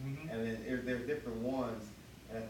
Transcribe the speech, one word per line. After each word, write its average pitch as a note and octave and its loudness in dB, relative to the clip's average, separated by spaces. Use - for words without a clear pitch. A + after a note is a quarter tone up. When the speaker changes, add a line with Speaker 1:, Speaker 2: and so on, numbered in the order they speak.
Speaker 1:
Mm-hmm. D3 -2
Speaker 2:
And A2+ 2
then A2+ 2
there, B2+ 4
there's A#2+ 2
different A#2+ 0
ones, A#2 2
and A2+ -2
at A2 -2